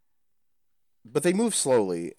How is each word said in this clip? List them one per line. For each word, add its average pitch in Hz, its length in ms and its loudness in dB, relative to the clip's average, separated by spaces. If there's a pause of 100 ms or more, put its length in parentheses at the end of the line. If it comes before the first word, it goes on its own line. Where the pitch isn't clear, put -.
(1040)
but 131 180 -4
they 175 100 2
move 214 220 0
slowly, 95 640 0